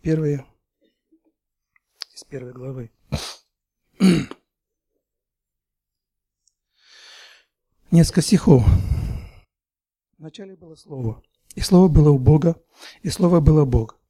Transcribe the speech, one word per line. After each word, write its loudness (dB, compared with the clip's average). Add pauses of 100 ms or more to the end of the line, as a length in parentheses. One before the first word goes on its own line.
первые, -4 (1700)
из -20
первой -18
главы. -16 (1080)
<clears throat> 0 (3500)
Несколько 2
стихов. 2 (1500)
«В -20
начале -20
было -20
Слово, -12 (320)
и -16
Слово 4
было 4
у 2
Бога, 2 (460)
и -8
Слово 0
было 4
Бог. -4 (120)